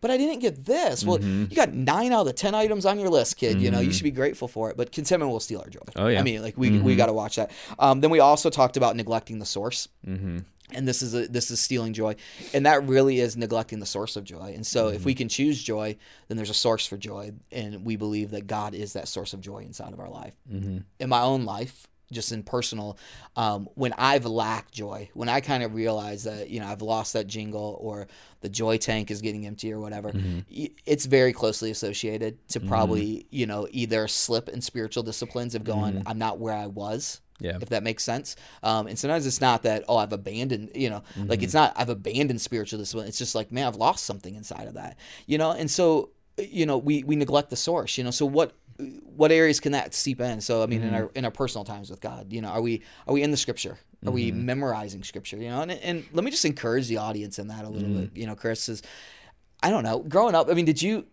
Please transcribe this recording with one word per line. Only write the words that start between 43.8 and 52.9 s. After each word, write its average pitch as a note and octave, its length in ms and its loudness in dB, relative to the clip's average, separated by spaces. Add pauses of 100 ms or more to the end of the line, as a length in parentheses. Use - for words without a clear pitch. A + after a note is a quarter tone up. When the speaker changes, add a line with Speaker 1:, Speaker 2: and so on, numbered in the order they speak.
Speaker 1:
something F#2+ 300 -10
inside G#2+ 320 -14
of - 80 -14
that," - 220 -14 (300)
you D3 120 2
know? D#3+ 140 2
And D#3+ 180 -2
so, D#3+ 400 4 (260)
you - 300 -2
know, C#3+ 100 2
we, C#3+ 280 2
we D3 100 2
neglect C#3+ 360 2
the - 60 -6
source, E3 400 -2
you C3 60 -2
know? B2 80 -2
So D3 160 0
what, C#3+ 260 2 (600)
what D#3 160 6
areas D#3+ 300 8
can D3 120 -2
that C#3 220 -2
seep C3 280 -2
in? A#2 180 -4
So, A2+ 220 2
I A2 40 2
mean, A2 160 0
in A2+ 60 -2
Speaker 2:
Mm-hmm. G#2+ 80 0
Speaker 1:
our, A2 180 -2
in C3+ 120 -4
our A2+ 40 0
personal A2+ 340 -4
times G2+ 260 -14
with G2 100 -16
God, G#2 320 -10
you A2+ 80 -6
know, G#2+ 80 -6
are G2 140 -2
we, A#2 200 0 (240)